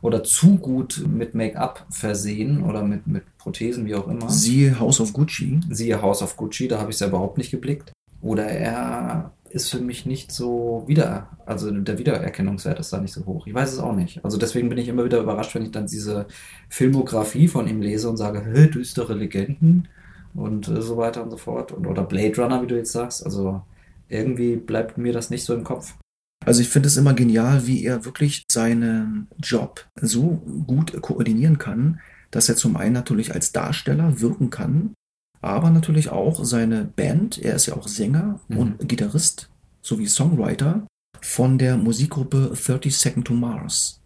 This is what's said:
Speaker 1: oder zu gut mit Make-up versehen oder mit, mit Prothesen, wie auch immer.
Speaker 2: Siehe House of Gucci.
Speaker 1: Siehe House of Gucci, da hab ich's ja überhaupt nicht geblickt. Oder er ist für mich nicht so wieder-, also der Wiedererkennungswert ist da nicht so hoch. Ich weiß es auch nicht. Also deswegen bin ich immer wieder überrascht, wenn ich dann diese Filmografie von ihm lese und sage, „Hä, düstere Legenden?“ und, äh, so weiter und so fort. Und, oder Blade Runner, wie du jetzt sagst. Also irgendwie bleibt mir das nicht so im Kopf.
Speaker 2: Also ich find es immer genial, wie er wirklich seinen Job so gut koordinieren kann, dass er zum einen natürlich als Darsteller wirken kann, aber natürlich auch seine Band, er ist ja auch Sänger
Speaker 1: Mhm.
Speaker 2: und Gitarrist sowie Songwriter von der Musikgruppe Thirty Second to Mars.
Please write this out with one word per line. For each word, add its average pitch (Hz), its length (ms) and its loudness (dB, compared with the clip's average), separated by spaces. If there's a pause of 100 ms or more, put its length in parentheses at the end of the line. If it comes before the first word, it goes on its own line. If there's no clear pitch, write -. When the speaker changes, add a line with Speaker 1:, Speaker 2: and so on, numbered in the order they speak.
Speaker 1:
oder - 220 0
zu 196 320 8
gut 131 500 -2
mit 117 280 -2
Make-up 113 560 -4
versehen 104 720 -2
oder 104 200 -2
mit, 104 240 -2
mit 98 180 -2 (140)
Prothesen, 117 480 -6
wie 104 80 -4
auch 101 140 -4
immer. 117 220 -6
Speaker 2:
Siehe 123 500 4
House 120 200 4
of 107 120 0
Gucci. 143 480 0 (100)
Speaker 1:
Siehe 107 300 -2
House 101 220 2
of 95 140 -6
Gucci, - 320 -6
da 113 120 0
hab 104 80 -4
ich's 110 120 -4
ja 101 80 0
überhaupt 95 300 -2
nicht - 120 -4
geblickt. - 420 -6 (300)
Oder 107 220 -2
er 120 880 -4 (180)
ist - 200 -2
für 123 100 -4
mich 123 260 -6
nicht 131 240 -6
so 120 560 -2
wieder-, 123 420 2 (160)
also 107 260 -6
der 101 280 -2
Wiedererkennungswert 98 800 -2
ist - 140 -8
da 98 80 -4
nicht 95 120 -6
so - 140 -10
hoch. 92 200 -8
Ich 104 80 -10
weiß 131 180 0
es 131 60 -8
auch 117 180 -4
nicht. - 280 -4
Also 104 140 -2
deswegen 120 300 0
bin 123 100 -2
ich 120 100 -4
immer 120 160 0
wieder 120 160 2
überrascht, 107 340 -4
wenn 113 100 -2
ich 107 80 -8
dann 104 140 -6
diese 104 400 -6 (420)
Filmografie 131 800 4
von 117 180 0
ihm 110 160 -2
lese 107 260 -2
und 117 80 -2
sage, 104 280 -4
„Hä, 131 240 8
düstere 117 460 -4
Legenden?“ 143 720 2 (460)
und, 107 340 -6
äh, 110 120 0
so 113 160 -4
weiter 117 280 -2
und 113 60 -10
so 113 60 -12
fort. 120 360 -8
Und, 95 160 -6
oder 92 160 -2
Blade 107 360 0
Runner, 123 220 0
wie 123 60 -4
du 123 80 0
jetzt 117 160 -4
sagst. 120 320 -4
Also 98 380 -4 (460)
irgendwie 120 480 0
bleibt 110 420 -4
mir 120 140 -2
das 117 180 -4
nicht 120 140 -6
so 120 100 -2
im 113 100 -6
Kopf. - 320 -10 (500)
Speaker 2:
Also 120 160 6
ich 120 60 2
find 143 180 4
es 143 100 4
immer 139 180 6
genial, 120 520 4
wie 127 180 0
er 117 200 -2
wirklich 143 460 -2
seinen 117 800 0 (140)
Job - 440 -2 (140)
so 127 400 2 (260)
gut 139 360 0
koordinieren 120 560 2
kann, 139 420 0 (300)
dass 113 180 2
er 117 80 4
zum 110 200 2
einen 101 180 2
natürlich 117 400 -2
als - 180 -2
Darsteller 147 680 0
wirken 120 300 0
kann, 175 440 -2 (480)
aber 143 280 2
natürlich 160 400 4
auch 104 340 0
seine 113 400 0
Band, - 540 0
er - 180 -2
ist - 100 4
ja - 100 -4
auch - 120 -10
Sänger 143 600 -2
Speaker 1:
Mhm. 113 100 -4
Speaker 2:
und 113 300 -2
Gitarrist - 600 -2 (320)
sowie 107 240 -4
Songwriter 147 800 2 (340)
von 131 380 2
der 127 180 2
Musikgruppe 135 800 0
Thirty 131 360 0
Second - 360 0
to 120 80 0
Mars. - 720 -2